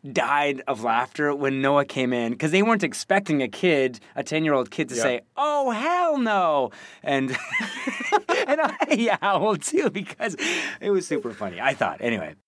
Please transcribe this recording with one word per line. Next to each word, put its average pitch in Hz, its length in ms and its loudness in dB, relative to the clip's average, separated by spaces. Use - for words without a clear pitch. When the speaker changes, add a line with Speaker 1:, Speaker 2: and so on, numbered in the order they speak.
Speaker 1:
died 143 560 2
of 117 160 -2
laughter 127 500 0
when 135 280 0
Noah 139 240 4
came 127 260 -2
in, 120 240 0
'cause 156 140 -2
they 185 120 4
weren't 226 220 2
expecting 165 580 0
a 120 60 -2
kid, 131 500 2
a 139 80 -6
ten-year-old 147 480 0
kid, 143 200 -4
to 127 40 -8
Speaker 2:
Yeah. 117 80 0
Speaker 1:
say, 120 180 0
"Oh, 285 360 0
hell 311 480 0
no." 175 540 2
And, 135 280 0
<laughs> - 1160 -2
and 294 140 2
I 247 600 2
howled 190 400 2
too, 294 280 0
because - 460 -6
it 202 100 -2
was 185 160 2
super 123 260 -4
funny, 95 280 -8
I 135 140 2
thought. 95 260 -2
Anyway. 95 340 -2